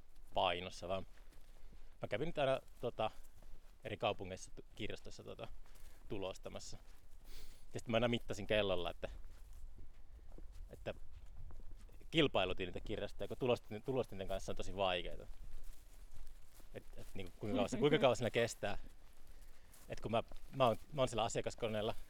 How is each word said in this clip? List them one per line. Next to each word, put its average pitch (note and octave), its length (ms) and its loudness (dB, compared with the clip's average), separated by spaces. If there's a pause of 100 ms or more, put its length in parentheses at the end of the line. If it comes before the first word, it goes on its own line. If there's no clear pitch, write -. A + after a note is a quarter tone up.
(340)
painossa, F2+ 540 4
vaan F#2+ 180 0 (960)
mä - 60 -4
kävin G#2+ 180 0
nyt E3 120 -2
aina, C3+ 220 4 (200)
tota, A2+ 300 0 (720)
eri G#2 120 -4
kaupungeissa G2 580 0
tu-, - 100 -10 (100)
kirjastossa, - 500 -4
tota, G#2+ 240 -8 (600)
tulostamassa. F#2+ 680 -4 (960)
Ja - 60 -2
sit - 80 -8
mä A2+ 80 4
aina A#2 120 8
mittasin A2 380 0
kellolla, F#2+ 440 6
että, - 180 -4 (1600)
että - 240 -4 (1160)
kilpailutin G2 560 6
niitä - 140 -4
kirjastoja, G2+ 480 -2
kun A2+ 80 -2
tulostin-, A#2 460 4
tulostinten G#2 460 0
kanssa F#2+ 240 0
on F#2 40 2
tosi F2+ 200 0
vaikeeta. F2+ 500 2 (1500)
Et, G#2+ 100 -8 (120)
et G#2 180 -4
niinku, G2 260 -2
kuinka G#2+ 160 2
kauan G2 120 6
se, - 100 0
kuinka D3 200 8
kauan B2 180 8
siinä A2+ 140 4
kestää. A2 480 2 (1120)
Et - 120 -4
kun A2+ 100 -2
mä, A2 120 4 (280)
mä C3+ 160 6
oon, A2 120 6 (140)
mä C#3+ 100 0
oon B2+ 60 6
siellä A2+ 160 2
asiakaskoneella, A2 720 0 (160)